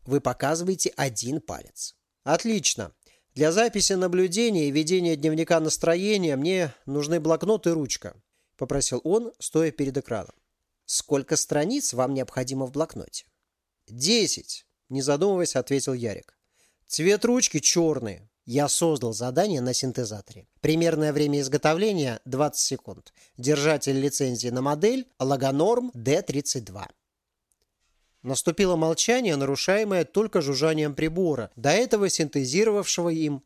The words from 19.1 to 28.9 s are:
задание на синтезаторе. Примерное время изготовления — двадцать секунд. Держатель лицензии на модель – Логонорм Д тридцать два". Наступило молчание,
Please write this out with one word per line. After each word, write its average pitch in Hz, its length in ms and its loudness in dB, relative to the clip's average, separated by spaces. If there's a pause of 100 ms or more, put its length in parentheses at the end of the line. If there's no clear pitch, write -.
задание 131 460 0
на 123 140 0
синтезаторе. 107 720 -6 (140)
Примерное 156 500 2
время 143 300 2
изготовления — 151 840 0
двадцать 135 400 -2
секунд. - 480 -10 (240)
Держатель 143 640 0
лицензии 135 480 -2
на 123 140 -2
модель – 185 440 0 (140)
Логонорм 143 720 2
Д 127 280 0
тридцать 131 420 -4
два". 95 240 -14 (1400)
Наступило 170 540 2
молчание, 165 580 2